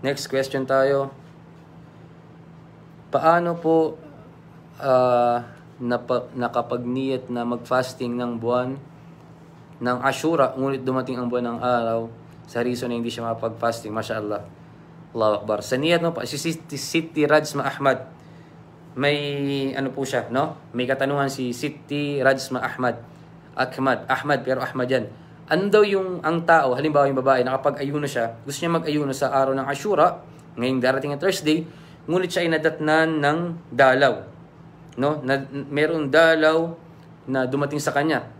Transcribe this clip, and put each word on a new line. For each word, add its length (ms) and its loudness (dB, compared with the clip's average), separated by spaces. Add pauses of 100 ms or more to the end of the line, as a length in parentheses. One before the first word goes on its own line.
Next 320 -4
question 320 -2
tayo. 480 2 (2000)
Paano 480 4
po, 400 2 (800)
ah, 640 4 (320)
napa-, 560 -2
nakapagniyat 960 -2
na 160 -4
mag-fasting 720 -2
ng 240 -4
buwan 400 -2 (960)
ng 240 -2
Ashura, 560 0
ngunit 320 -2
dumating 320 -2
ang 80 -2
buwan 240 -2
ng 80 -6
araw 400 0 (480)
sa 160 -2
reason 240 -4
na 80 -4
hindi 160 -4
siya 160 -6
makapag-fasting? 640 -4
Masya 320 -4
Allah. 160 -4 (720)
Allahu 320 2
Akbar. 160 -2
Sa 160 -4
niyat 240 2
mo 160 -2
pa, 80 -8
si 160 -8
Siti, 400 -6
Siti 480 0
Rajma 320 2
Ahmad, 480 0 (880)
may 240 2 (560)
ano 160 -4
po 160 -4
siya, 240 -4
no? 240 -2 (160)
May 160 -2
katanungan 400 0
si 240 -4
Siti 720 -4
Rajma 320 2
Ahmad. 480 -4 (480)
Ahmad, 560 -2
Ahmad, 400 0
pero 160 -2
Ahmad 240 -4
yan. 240 -2 (380)
Ano 160 0
daw 160 6
yung, 400 0
ang 240 0
tao, 320 4
halimbawa 320 4
yung 80 0
babae, 240 4
nakapag-ayuno 640 -2
siya, 400 -2
gusto 160 -8
niya 80 0
mag-ayuno 400 0
sa 240 -2
araw 240 4
ng 80 -2
Ashura, 560 2 (320)
ngayong 240 0
darating 320 0
na 80 -4
Thursday, 480 0 (400)
ngunit 240 0
siya 160 0
ay 80 2
nadatnan 640 2
ng 200 2 (280)
dalaw. 640 4 (640)
No? 320 0
Na, 240 0
merong 560 -2
dalaw 640 4 (560)
na 240 -2
dumating 320 -2
sa 80 0
kanya. 500 0